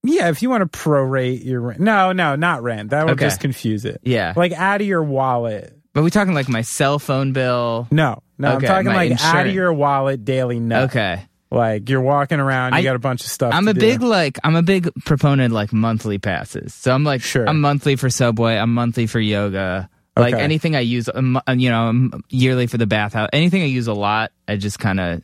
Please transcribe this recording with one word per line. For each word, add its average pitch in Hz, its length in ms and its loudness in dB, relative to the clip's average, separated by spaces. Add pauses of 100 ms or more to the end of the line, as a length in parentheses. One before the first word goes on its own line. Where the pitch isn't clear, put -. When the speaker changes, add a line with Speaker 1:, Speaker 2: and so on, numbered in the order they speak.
Speaker 1:
yeah, 277 260 2
if 151 120 -2
you 247 80 0
wanna 226 160 2
prorate 131 800 0
your 127 160 -2
rent. 120 200 -6
No, 190 320 2
no, 160 220 0
not 156 280 0
rent. 110 260 -6
That 151 160 0
would 160 80 2
Speaker 2:
Okay. 131 120 0
Speaker 1:
just - 160 -2
confuse 110 440 -4
it. - 180 -8
Speaker 2:
Yeah. 104 320 0
Speaker 1:
Like, 175 180 0
out 196 280 -2
of 208 60 -2
your 175 160 0
wallet. 123 760 -2 (160)
Speaker 2:
But 151 100 2
we 165 60 4
talking, 190 240 2
like, 135 160 -2
my 117 140 0
cell 143 340 0
phone 135 340 -2
bill? 120 600 -2
Speaker 1:
No, 147 320 0 (160)
no, 139 160 0
Speaker 2:
Okay, 135 100 -2
Speaker 1:
I'm 190 80 4
talking, 190 140 2
Speaker 2:
my 185 220 2
Speaker 1:
like, - 20 2
out - 0 -
of 123 100 0
Speaker 2:
insurance. 180 320 2
Speaker 1:
your 185 200 0
wallet 139 520 0
daily 127 340 -2
nut. 117 300 2
Speaker 2:
Okay. 98 360 -2 (260)
Speaker 1:
Like, 113 380 0
you're 131 120 2
walking 143 380 2
around, 131 340 0
you 151 60 2
Speaker 2:
I, - 40 0
Speaker 1:
got 131 140 0
a - 20 -2
bunch 127 240 -4
of - 60 -10
stuff 120 240 0
Speaker 2:
I'm 180 120 2
Speaker 1:
to 220 60 2
Speaker 2:
a - 20 2
Speaker 1:
do. 180 60 0
Speaker 2:
big, 226 220 4
like, 202 420 0
I'm 156 120 2
a 170 80 2
big 175 260 2 (160)
proponent, 135 480 2
like, 104 180 -2
monthly 110 460 0
passes. - 560 -6
So - 200 0
I'm, 143 120 2
like, 135 160 0
Speaker 1:
Sure. 120 260 0
Speaker 2:
I'm 151 140 2
monthly 143 340 2
for 127 140 0
Subway. 113 480 2
I'm 117 160 2
monthly 117 340 0
for 113 140 -2
yoga. 95 680 -2 (300)
Like, 120 160 4
Speaker 1:
Okay. 120 100 0
Speaker 2:
anything 156 320 0
I 131 60 2
use, 120 320 -2
um, 127 340 0
uh, 131 80 0
you 127 140 2
know, 113 180 2
I'm 123 420 0
yearly 127 380 2
for 120 100 -4
the 113 100 2
bathhouse. 107 440 0
Anything 170 300 2
I 160 60 0
use 127 200 -2
a 113 60 -2
lot, 104 380 0 (160)
I 104 100 -2
just 98 220 -6
kinda 92 440 -2